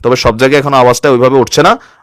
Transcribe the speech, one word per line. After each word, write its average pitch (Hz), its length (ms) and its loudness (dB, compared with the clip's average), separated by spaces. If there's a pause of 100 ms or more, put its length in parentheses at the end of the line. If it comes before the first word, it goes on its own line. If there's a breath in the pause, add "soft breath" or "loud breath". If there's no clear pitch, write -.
তবে 123 140 -2
সব 113 220 -2
জায়গায় 135 220 0
এখন 139 140 -4
আওয়াজটা 127 360 0
ওইভাবে 127 280 0
উঠছে 127 240 0
না। 214 160 0 (240 soft breath)